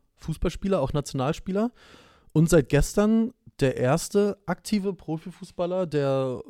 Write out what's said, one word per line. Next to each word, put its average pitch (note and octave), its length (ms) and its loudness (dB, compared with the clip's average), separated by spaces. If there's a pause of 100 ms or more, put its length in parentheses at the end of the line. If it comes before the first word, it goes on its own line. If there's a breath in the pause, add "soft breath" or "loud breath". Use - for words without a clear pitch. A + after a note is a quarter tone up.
(160)
Fußballspieler, F#3 680 -4
auch C3+ 120 -2
Nationalspieler. D#3 800 -2 (600 loud breath)
Und D#3+ 180 4
seit E3 200 6
gestern G#3+ 640 2 (260)
der C3 160 2
erste F#3+ 680 0
aktive G3 480 -4
Profifußballer, F3 920 -6
der C3+ 640 -2